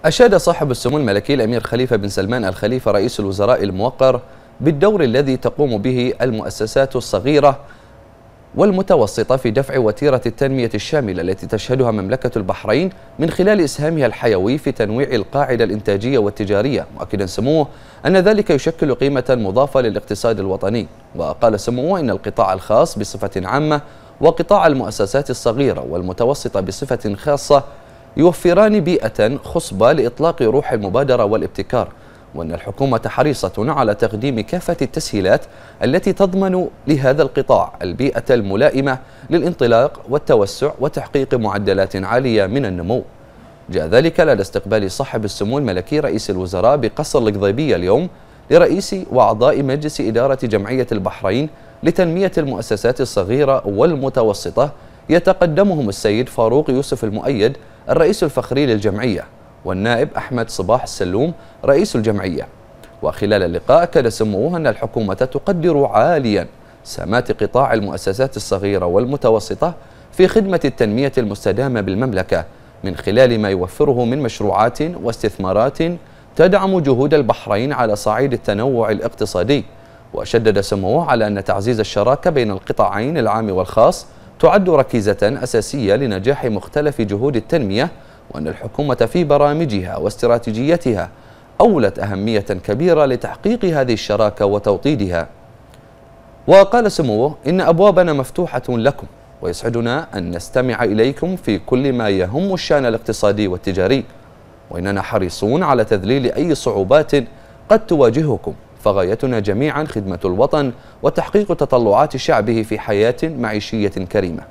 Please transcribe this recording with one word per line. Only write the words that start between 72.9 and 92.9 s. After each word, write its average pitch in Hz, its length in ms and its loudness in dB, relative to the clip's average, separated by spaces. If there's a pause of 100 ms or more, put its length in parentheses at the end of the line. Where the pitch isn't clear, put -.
خلال 117 440 2
ما 104 100 0
يوفره 120 560 0
من 123 140 -2
مشروعات 110 640 0
واستثمارات 110 960 -2 (580)
تدعم 190 440 4
جهود 139 340 2
البحرين 120 600 0
على 117 220 0
صعيد 120 380 0
التنوع 110 580 -2
الاقتصادي. 107 720 -2 (500)
وشدد 110 460 2
سموه 104 520 0
على 113 160 2
أن 101 160 -4
تعزيز 104 360 -2
الشراكة 110 500 0
بين 123 220 0
القطاعين 101 640 -2
العام 110 340 0
والخاص 110 560 2 (320)
تعد 180 300 4
ركيزة 120 480 2 (260)
أساسية 110 520 0
لنجاح 120 500 0
مختلف 135 560 -2
جهود 110 340 -2
التنمية، 117 560 -2 (400)
وأن 76 160 -6
الحكومة 123 480 -4
في 165 280 2
برامجها 143 720 0
واستراتيجيتها 117 1120 0 (520)
أولت 151 380 2
أهمية 104 400 -2
كبيرة 135 680 0